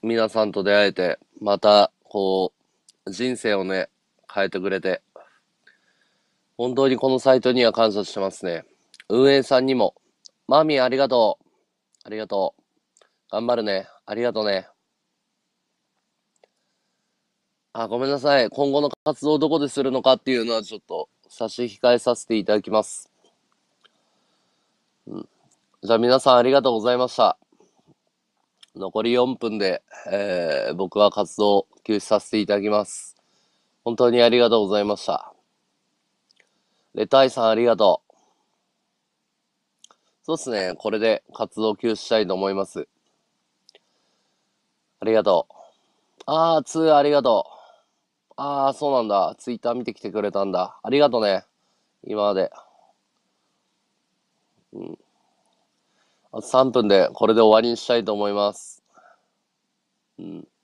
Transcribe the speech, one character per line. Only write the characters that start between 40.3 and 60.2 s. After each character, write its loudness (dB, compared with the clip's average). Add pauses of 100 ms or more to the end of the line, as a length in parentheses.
う -4
っ -10
す -12
ね。 -4
こ -6
れ -4
で 0 (100)
活 -8
動 -2
休 -4
止 -4
し -16
た 2
い -2
と -4
思 -2
い -4
ま -4
す。 -12 (2000)
あ -10
り 0
が 2
と 2
う。 -20 (720)
あ 2
ー、 -6
ツ -6
ー 4
あ 6
り 2
が 2
と 2
う。 -20 (840)
あ -2
ー、 -4
そ -4
う 0
な 2
ん -4
だ。 0
Twitter -6
見 -6
て -8
き -20
て -12
く -4
れ -4
た -2
ん -6
だ。 -4
あ -12
り 2
が 6
と -2
ね。 -2 (600)
今 -6
ま 0
で。 -2 (2250)
う -16
ん。 -18 (1300)
あ -14
と -14
三 2
分 2
で 4
こ 0
れ 4
で 4
終 8
わ 6
り -2
に -4
し -14
た 0
い -2
と -4
思 -4
い -4
ま -2
す。 -20 (1300)
う -18